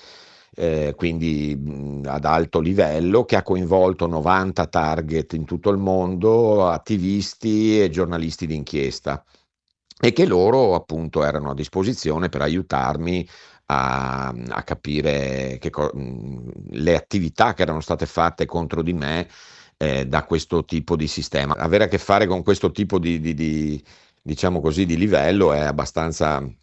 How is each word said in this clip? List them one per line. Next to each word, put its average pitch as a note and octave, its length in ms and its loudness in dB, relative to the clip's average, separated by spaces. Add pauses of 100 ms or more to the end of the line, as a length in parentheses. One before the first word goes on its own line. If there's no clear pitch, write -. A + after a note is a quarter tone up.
(540)
eh, D#2 420 -2
quindi, D#2+ 580 -2
mh, C#2+ 520 -8
ad C#2+ 180 -4
alto D#2+ 360 2
livello, F2+ 640 2
che A2+ 120 2
ha F#2+ 60 2
coinvolto F#2 640 2
novanta F2 600 0
target D#2 680 -2
in D#2+ 100 -4
tutto F2 260 -2
il G2+ 60 2
mondo, G2 920 2
attivisti G#2 1120 2
e F#2 80 2
giornalisti E2 560 -2
d'inchiesta, C#2+ 760 -4 (760)
e A#2 120 4
che F3 140 4
loro G#2 480 4
appunto D#2+ 480 -2
erano D2 280 -2
a C#2 40 -6
disposizione E2 760 -2
per C2+ 120 -4
aiutarmi D#2+ 840 -2 (380)
a, C2 640 -2
a A#1+ 340 -10
capire C#2 1000 -4
che E2 100 -6
co-, D2 220 -4
mh, B1 580 -10 (200)
le D#2 260 2
attività G2+ 580 0
che - 80 -2
erano D#2+ 180 0
state D#2 260 -4
fatte E2 400 0
contro E2 360 -4
di E2+ 120 -2
me, D#2+ 340 -4 (480)
eh, C2+ 300 -2
da D2+ 180 0
questo E2 400 -2
tipo E2 320 -2
di D#2 100 -2
sistema. C#2+ 500 -2
Avere F#2 280 2
a G2 40 2
che G2+ 100 0
fare G2+ 280 4
con F2+ 160 0
questo F#2+ 280 2
tipo G2 280 0
di, E2+ 220 0
di, D#2+ 140 -2
di, D2+ 480 -2 (400)
diciamo E2+ 380 -2
così, D#2+ 260 2
di E2+ 100 0
livello F2 560 4
è D2 80 2
abbastanza D2+ 840 -2 (200)